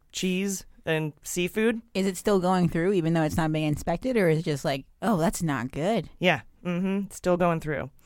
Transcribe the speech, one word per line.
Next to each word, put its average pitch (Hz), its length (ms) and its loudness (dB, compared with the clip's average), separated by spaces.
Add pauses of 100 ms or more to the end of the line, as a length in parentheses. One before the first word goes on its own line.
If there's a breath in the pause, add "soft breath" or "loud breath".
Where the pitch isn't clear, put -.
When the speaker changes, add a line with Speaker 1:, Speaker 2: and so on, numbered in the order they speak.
(120)
Speaker 1:
cheese 190 540 -2 (180)
and 156 380 -2
seafood. 220 580 0 (140)
Speaker 2:
Is 190 140 0
it 185 100 -2
still 202 220 2
going 180 280 4
through 170 260 0
even 165 200 2
though 165 80 4
it's 151 160 0
not 160 140 0
being 156 160 0
inspected, 175 500 -2
or 185 120 4
is 156 100 4
it 170 60 -6
just 147 200 -4
like, 139 200 -2 (140)
"Oh, 196 180 2
that's 165 260 0
not 131 280 -2
good"? 165 460 -2
Speaker 1:
Yeah. 170 240 2 (240)
Mm-hmm. 190 400 -2
It's - 120 -16
still 180 200 2
going 170 220 2
through. 147 320 -6 (140 soft breath)